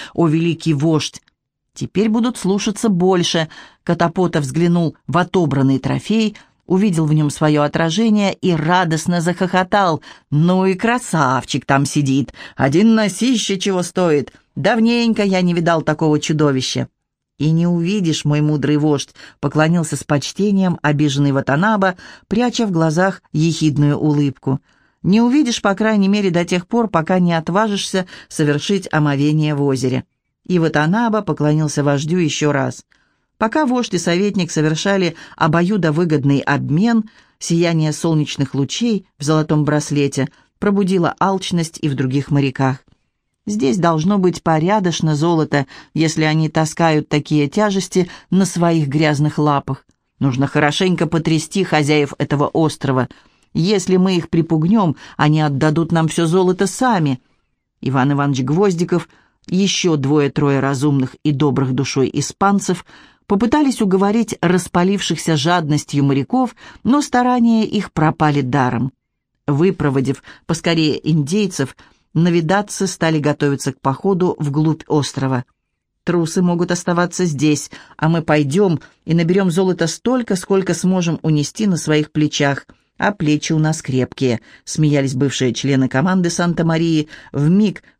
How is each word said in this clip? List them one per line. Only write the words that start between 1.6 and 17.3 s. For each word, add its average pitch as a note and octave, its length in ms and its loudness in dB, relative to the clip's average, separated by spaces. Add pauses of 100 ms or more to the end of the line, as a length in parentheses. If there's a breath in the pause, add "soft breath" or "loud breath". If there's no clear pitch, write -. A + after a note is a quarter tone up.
«Теперь F#3 340 -2
будут A3+ 280 -2
слушаться G3+ 520 -2
больше». F3 600 0 (340 loud breath)
Катапота E3+ 580 0
взглянул E3 540 0 (120)
в B2 100 -2
отобранный C#3 640 2
трофей, G#3 560 -2 (320 loud breath)
увидел F#3 380 2
в D3+ 80 2
нём D3+ 180 2
своё D3+ 320 2
отражение F#3+ 680 0
и - 220 -2
радостно E3+ 680 0
захохотал. F#3 800 0 (280 loud breath)
«Ну F3+ 380 2
и F#3+ 80 0
красавчик D#3+ 880 -2
там C#3 200 2
сидит, C#3 460 0 (240 loud breath)
один E3 380 4
носище A3 640 0
чего F#3+ 240 -2
стоит! E3+ 520 0 (220 soft breath)
Давненько A3+ 680 2
я F#3+ 180 2
не F3 140 2
видал E3 260 2
такого D3+ 380 0
чудовища». C#3+ 720 -2 (500)